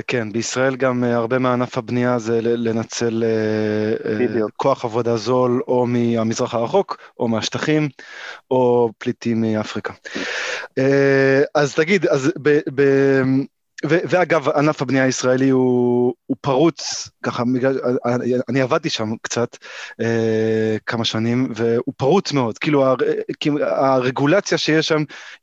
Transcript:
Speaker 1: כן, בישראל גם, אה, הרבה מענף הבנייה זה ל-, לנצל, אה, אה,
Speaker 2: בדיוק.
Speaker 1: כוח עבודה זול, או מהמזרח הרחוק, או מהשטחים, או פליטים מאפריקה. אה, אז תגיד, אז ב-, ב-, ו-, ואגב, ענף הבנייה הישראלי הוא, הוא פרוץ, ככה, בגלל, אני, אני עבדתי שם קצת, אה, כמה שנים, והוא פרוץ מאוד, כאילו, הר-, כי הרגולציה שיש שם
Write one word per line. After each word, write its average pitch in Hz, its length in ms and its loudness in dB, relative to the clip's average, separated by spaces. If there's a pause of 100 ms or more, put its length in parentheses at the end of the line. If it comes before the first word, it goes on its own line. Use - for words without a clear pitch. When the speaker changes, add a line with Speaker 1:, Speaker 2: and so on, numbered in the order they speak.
Speaker 1:
כן, 113 240 -4
בישראל 127 440 -2
גם, 127 280 0
אה, 120 120 0
הרבה 117 240 0
מענף 123 380 0
הבנייה 123 420 0
זה 113 220 -2
ל-, 117 280 0
לנצל, 113 540 -2
אה, 110 880 0
אה, 107 80 -2
Speaker 2:
בדיוק. 107 360 -2
Speaker 1:
כוח 135 300 0
עבודה 117 320 -2
זול, 123 500 0
או 123 200 2
מהמזרח 117 680 0
הרחוק, 123 440 -2 (220)
או 123 80 -2
מהשטחים, 139 640 0 (600)
או 123 460 4
פליטים 117 440 -2
מאפריקה. 107 520 -4 (840)
אה, 135 640 4 (140)
אז 147 200 0
תגיד, 165 300 2
אז 143 260 2 (100)
ב-, 147 180 4 (160)
ב-, 135 480 4 (600)
ו-, 160 140 4 (100)
ואגב, 160 400 2
ענף 147 320 2
הבנייה 131 220 0
הישראלי 131 460 2
הוא, 123 640 2 (120)
הוא 131 160 -4
פרוץ, - 680 0 (140)
ככה, 117 200 -4 (120)
בגלל, 131 240 0 (260)
אני, 120 280 0 (160)
אני 131 120 0
עבדתי 151 280 0
שם 107 200 -4 (120)
קצת, - 360 -4 (440)
אה, 110 840 0
כמה 113 200 -2
שנים, 120 500 -2
והוא 117 420 -2
פרוץ 156 340 2
מאוד, 123 260 -2
כאילו, 143 280 2
הר-, 131 120 2 (420)
כי 156 100 -2 (120)
הרגולציה 135 960 0
שיש 156 300 0
שם 156 160 2 (400)